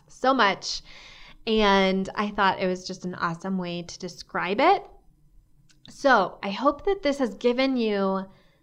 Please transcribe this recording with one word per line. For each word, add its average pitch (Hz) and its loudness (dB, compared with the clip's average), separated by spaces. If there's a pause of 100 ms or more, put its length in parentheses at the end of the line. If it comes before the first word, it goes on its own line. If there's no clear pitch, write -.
so 262 0
much. - 0 (640)
And 196 2
I 208 -4
thought 208 0
it 190 0
was 185 -4
just 185 -10
an 180 -8
awesome 175 -4
way 175 -6
to - -14
describe 180 -4
it. 359 4 (1040)
So 233 2
I 196 -6
hope 262 -2
that 392 0
this 277 0
has 247 -2
given 254 0
you 196 0 (360)